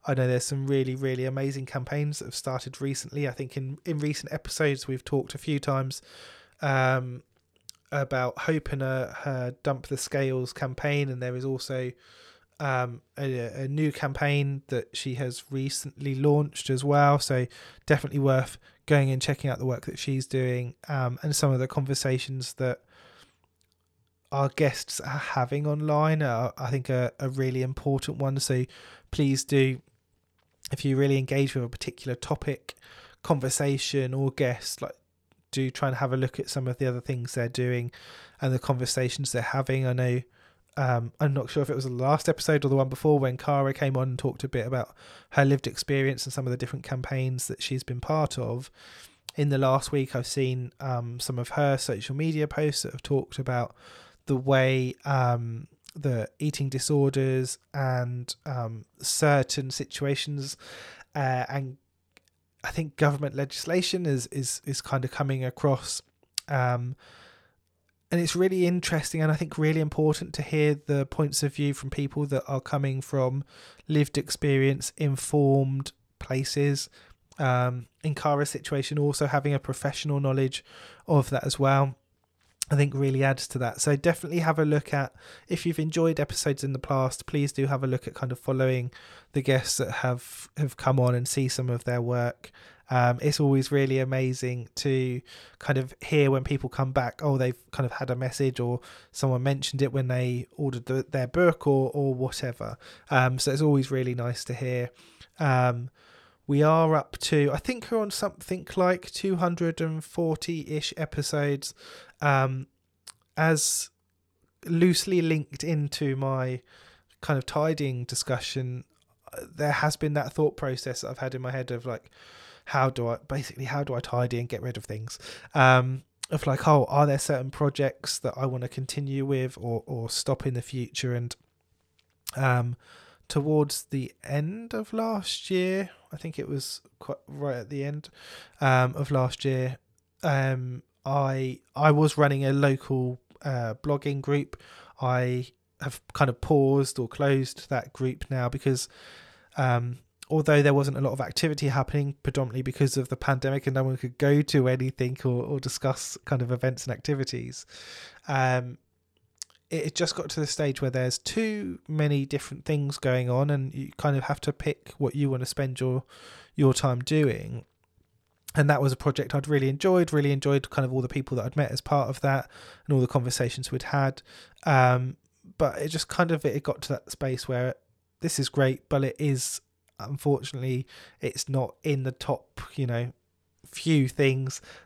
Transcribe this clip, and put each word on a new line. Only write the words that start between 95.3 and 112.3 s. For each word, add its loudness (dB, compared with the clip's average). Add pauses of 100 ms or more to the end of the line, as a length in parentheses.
kind 0
of -6
hear 4
when 2
people -2
come -2
back, 0
oh, 4
they've 0 (140)
kind -2
of -6
had -4
a 0
message -2
or -2 (300)
someone 0
mentioned 0
it 2
when -2
they 0 (100)
ordered -2
the, 0
their 0
book 4
or, 4
or 0
whatever. -6 (320)
Um, 4
so 0
it's 2
always 4
really 0
nice -4
to -6
hear. -4 (480)
Um, 2 (560)
we 4
are 6
up -2 (120)
to, 4
I -2
think -4
we're 2
on -2
something -6
like 2
two -2
hundred 0
and -4
forty-ish -4
episodes. -2 (480)
Um, 2 (680)